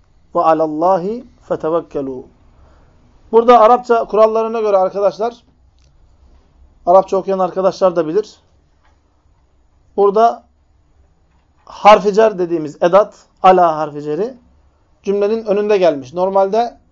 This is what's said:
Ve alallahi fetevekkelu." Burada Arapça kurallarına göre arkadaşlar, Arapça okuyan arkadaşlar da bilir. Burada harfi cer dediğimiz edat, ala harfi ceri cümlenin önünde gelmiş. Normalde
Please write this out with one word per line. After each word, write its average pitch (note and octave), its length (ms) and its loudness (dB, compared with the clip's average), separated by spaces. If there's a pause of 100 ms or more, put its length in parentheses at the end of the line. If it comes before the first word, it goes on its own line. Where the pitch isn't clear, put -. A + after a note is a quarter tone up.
(340)
Ve F3 60 0
alallahi E3 840 -2 (240)
fetevekkelu." D#3 760 -8 (1080)
Burada A#3 280 4
Arapça A#3 440 2
kurallarına A3 560 0
göre G#3 160 0
arkadaşlar, F#3+ 680 -4 (1400)
Arapça F#3+ 300 2
okuyan F#3+ 220 -4
arkadaşlar F#3 580 -2
da E3 100 -2
bilir. F#3+ 300 -6 (1600)
Burada G#3+ 480 0 (1200)
harfi G#3 500 4
cer G#3+ 240 0
dediğimiz E3 440 -6
edat, F#3+ 320 0 (280)
ala F3+ 340 4
harfi D3 260 -8
ceri E3+ 320 -6 (680)
cümlenin G3+ 420 -2
önünde G#3 340 -2
gelmiş. D3 360 -2
Normalde G3 640 -2 (140)